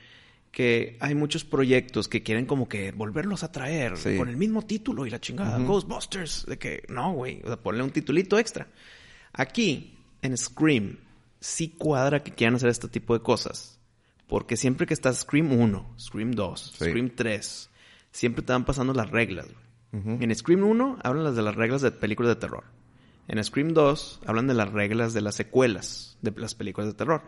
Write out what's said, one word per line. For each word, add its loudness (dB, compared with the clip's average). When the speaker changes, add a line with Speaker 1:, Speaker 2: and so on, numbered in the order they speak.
Speaker 1:
que 2
hay 0
muchos 0
proyectos 2
que -2
quieren 0
como 0
que -6
volverlos -4
a -12
traer -4
Speaker 2:
Sí. 0
Speaker 1:
con 0
el -6
mismo 0
título -4
y -6
la -8
chingada. -2
Speaker 2:
Ujú. 2
Speaker 1:
Ghostbusters, -2
de -8
que, -8
no, -4
güey, -6
o -8
sea, -4
ponle -4
un -2
titulito 2
extra. 0
Aquí, -2
en -2
Scream, 2
sí -6
cuadra 2
que -14
quieran 4
hacer 4
este 0
tipo 0
de 0
cosas. -2
Porque -2
siempre 2
que 0
está 2
Scream 2
uno, 4
Scream -6
dos, -6
Speaker 2:
Sí. -4
Speaker 1:
Scream 0
tres, -4
siempre -2
te -2
van 2
pasando 0
las 0
reglas, 0
güey. -12
Speaker 2:
Ujú. -4
Speaker 1:
En 2
Scream 4
uno 2
hablan 0
las 0
de 2
las 0
reglas 2
de 4
películas 0
de -4
terror. -8
En -2
Scream 0
dos 4
hablan 0
de 2
las 2
reglas 0
de 0
las -2
secuelas 0
de -2
las -8
películas -6
de -10
terror. -2